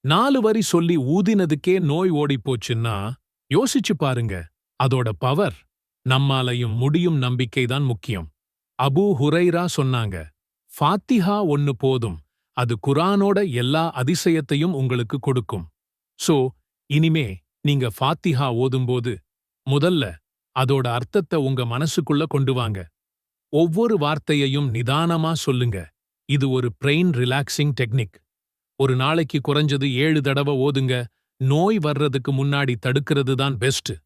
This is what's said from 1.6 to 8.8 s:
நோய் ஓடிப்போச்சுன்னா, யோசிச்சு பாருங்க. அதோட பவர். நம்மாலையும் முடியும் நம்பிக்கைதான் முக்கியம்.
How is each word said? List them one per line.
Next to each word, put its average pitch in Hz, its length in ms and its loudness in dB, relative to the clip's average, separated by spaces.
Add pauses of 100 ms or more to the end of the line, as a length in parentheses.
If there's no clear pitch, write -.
நோய் 170 300 2
ஓடிப்போச்சுன்னா, 120 1000 -2 (420)
யோசிச்சு 233 420 2
பாருங்க. 117 520 -2 (360)
அதோட 127 240 2 (100)
பவர். 139 480 -2 (420)
நம்மாலையும் 127 680 0
முடியும் 156 400 2
நம்பிக்கைதான் 127 680 -2
முக்கியம். 101 460 -4 (540)